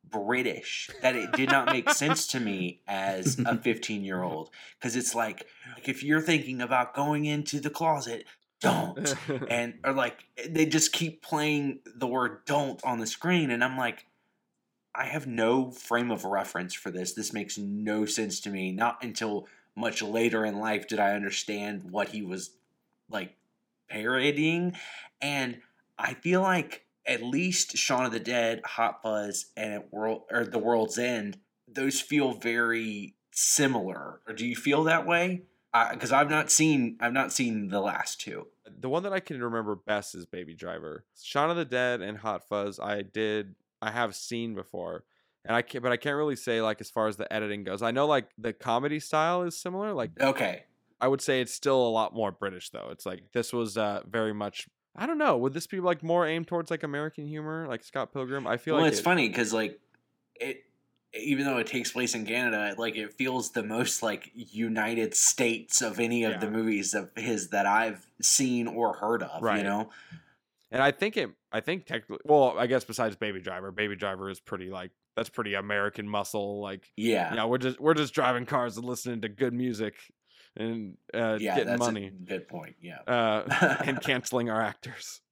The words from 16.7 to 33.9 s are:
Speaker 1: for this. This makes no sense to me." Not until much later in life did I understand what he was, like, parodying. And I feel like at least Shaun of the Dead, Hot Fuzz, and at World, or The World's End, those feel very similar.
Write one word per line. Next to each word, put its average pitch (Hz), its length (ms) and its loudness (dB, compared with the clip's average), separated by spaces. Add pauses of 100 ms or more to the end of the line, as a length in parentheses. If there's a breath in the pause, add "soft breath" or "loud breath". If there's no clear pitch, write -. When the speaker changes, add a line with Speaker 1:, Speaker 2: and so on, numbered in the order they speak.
Speaker 1:
for - 160 -8
this. 90 220 -4
This 110 200 -6
makes 101 240 -6
no 107 480 -2
sense 107 360 -2
to 104 100 -8
me." 95 220 -2
Not 117 300 0
until 107 440 -4 (280 loud breath)
much 113 280 -2
later 113 420 2
in 104 140 -4
life 107 280 -2
did 107 120 -2
I 101 160 4
understand 101 760 -6
what 101 180 -2
he - 140 -6
was, - 340 -8 (520)
like, 101 260 -6 (540)
parodying. 147 880 2 (460 loud breath)
And 135 400 -2 (380 soft breath)
I 117 160 0
feel 185 260 4
like 185 440 0 (220)
at 120 160 0
least 170 540 0
Shaun 127 280 2
of 117 80 0
the 117 60 0
Dead, 113 460 0
Hot - 380 0
Fuzz, 104 440 -2 (100)
and 110 160 -4
at 104 200 -8
World, 110 380 -2
or 117 140 2
The 113 140 -2
World's 110 400 2
End, 113 400 -2 (280)
those 135 340 0
feel 143 320 2
very 113 840 0 (160)
similar. 98 960 2